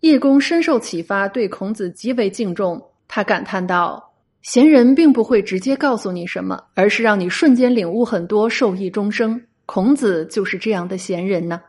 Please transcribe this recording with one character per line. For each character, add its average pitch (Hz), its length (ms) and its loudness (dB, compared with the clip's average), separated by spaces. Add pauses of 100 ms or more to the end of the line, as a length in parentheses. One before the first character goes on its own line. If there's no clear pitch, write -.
叶 311 180 4
公 277 220 4
深 339 220 0
受 302 180 0
启 170 220 -8
发， 196 260 -2
对 220 180 -2
孔 196 280 -6
子 190 160 -6
极 233 240 -6
为 220 160 0
敬 196 240 -6
重。 175 280 -4 (240)
他 - 160 -4
感 196 220 -2
叹 185 220 -6
道 175 480 -4 (260)
：“贤 277 300 4
人 262 240 6
并 311 180 6
不 233 120 2
会 214 180 2
直 190 160 -4
接 262 180 -2
告 269 200 0
诉 190 160 -6
你 175 140 -8
什 185 180 -8
么， 185 180 -8 (120)
而 190 140 4
是 214 140 -2
让 214 160 2
你 180 100 -2
瞬 269 260 4
间 247 200 2
领 185 160 -2
悟 226 140 0
很 190 220 -4
多， 214 220 0
受 220 260 0
益 185 140 -6
终 202 220 -4
生。 226 320 -4 (240)
孔 208 280 2
子 196 320 -2
就 202 180 -4
是 190 120 -6
这 220 140 -6
样 180 180 -4
的 190 80 -8
贤 185 300 -6
人 175 220 -2
呢。” 170 200 -8